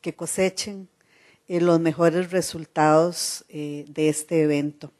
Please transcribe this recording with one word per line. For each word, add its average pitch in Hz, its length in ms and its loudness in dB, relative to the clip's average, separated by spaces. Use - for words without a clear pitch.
que 165 140 -8
cosechen, 190 760 -4
eh, 175 140 -2
los 170 180 4
mejores 170 520 0
resultados, 165 1160 0
eh, 147 380 -10
de 156 220 0
este 160 320 0
evento. 147 580 -2